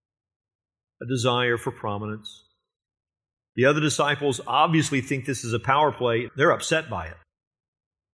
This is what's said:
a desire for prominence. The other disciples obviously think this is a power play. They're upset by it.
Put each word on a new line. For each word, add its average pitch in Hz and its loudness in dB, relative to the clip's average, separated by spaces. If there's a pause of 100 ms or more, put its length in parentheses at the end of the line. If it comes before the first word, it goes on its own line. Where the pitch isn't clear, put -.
(1000)
a 131 -12
desire 123 0
for 120 -6
prominence. 107 -10 (1120)
The 120 4
other 147 6
disciples 143 0
obviously 147 2
think 131 -4
this 135 -6
is 113 -4
a 117 -2
power 143 2
play. 117 -2
They're 151 4
upset 151 -2
by 87 -8
it. 82 -16 (960)